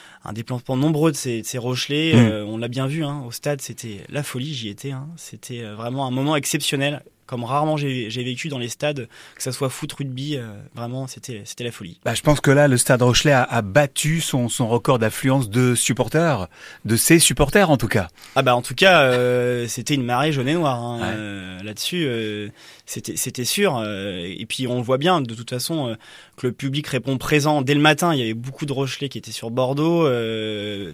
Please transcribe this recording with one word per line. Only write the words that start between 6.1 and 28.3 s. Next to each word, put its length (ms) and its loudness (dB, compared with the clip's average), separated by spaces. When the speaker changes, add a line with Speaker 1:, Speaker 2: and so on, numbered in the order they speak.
Speaker 1:
moment 260 0
exceptionnel, 640 -2
comme 180 -6
rarement 320 0
j'ai, 340 -4
j'ai 140 -6
vécu 240 -6
dans 100 -6
les 100 -6
stades, 380 -4
que 80 -10
ça 80 -4
soit 180 -2
foot, 220 -8
rugby, 440 -6
euh, 120 -8
vraiment, 320 -6
c'était, 380 -12
c'était 180 -12
la 80 -4
folie. 340 -14
Speaker 2:
Bah, 80 0
je 100 -4
pense 180 4
que 100 4
là, 160 8
le 100 6
Stade 260 4
Rochelais 280 6
a, 140 6
a 180 -2
battu 580 2
son, 280 0
son 180 0
record 320 2
d'affluence 500 2
de 280 4
supporters, 720 2
de 120 2
ses 240 6
supporters 500 4
en 60 6
tout 100 0
cas. 220 0
Speaker 1:
Ah 80 2
bah, 140 4
en 60 0
tout 120 -8
cas, 280 8
euh, 680 2
c'était 260 -4
une 80 0
marée 300 2
jaune 160 0
et 60 2
noire, 280 0
hein, 160 -6
Speaker 2:
Ouais. 80 -4
Speaker 1:
euh, 560 -8
là-dessus, 420 -4
euh, 440 -4
c'était, 320 -8
c'était 280 -6
sûr, 320 0
euh, 500 -6
et 200 -8
puis 200 -6
on 120 -2
le 40 -2
voit 160 2
bien, 220 2
de 160 -6
toute 140 -12
façon, 360 -4
euh, 80 -4
que 120 -4
le 40 -4
public 360 -4
répond 280 -2
présent 460 2
dès 120 2
le 60 4
matin. 320 4
Il 60 2
y 40 0
avait 120 -2